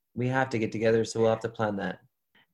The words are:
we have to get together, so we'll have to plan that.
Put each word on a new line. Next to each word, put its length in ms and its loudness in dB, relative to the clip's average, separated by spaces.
we 160 -2
have 220 0
to 60 -2
get 140 0
together, 320 2
so 160 -6
we'll 100 4
have 120 0
to 80 -4
plan 260 -2
that. 240 -6